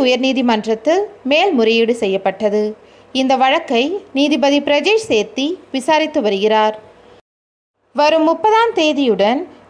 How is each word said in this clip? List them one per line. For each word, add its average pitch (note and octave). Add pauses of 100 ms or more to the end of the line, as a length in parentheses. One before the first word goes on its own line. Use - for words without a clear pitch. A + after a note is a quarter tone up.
உயர்நீதிமன்றத்தில் B3 (300)
மேல்முறையீடு A#3+
செய்யப்பட்டது. G3 (500)
இந்த C4
வழக்கை C4 (300)
நீதிபதி C#4+
பிரஜேஷ் D4
சேத்தி C4+ (180)
விசாரித்து D4+
வருகிறார். G#3+ (1120)
வரும் D#4
முப்பதாம் G#4+
தேதியுடன் C4 (280)